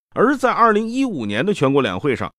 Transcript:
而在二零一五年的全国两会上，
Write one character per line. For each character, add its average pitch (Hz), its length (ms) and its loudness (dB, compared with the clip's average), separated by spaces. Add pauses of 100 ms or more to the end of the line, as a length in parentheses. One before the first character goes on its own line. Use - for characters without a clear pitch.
(140)
而 262 220 2
在 240 140 0
二 220 220 4
零 220 160 0
一 254 160 -2
五 160 220 -4
年 104 200 -2
的 202 80 0
全 139 180 0
国 139 80 4
两 98 200 -2
会 131 160 -2
上， 95 120 -6 (100)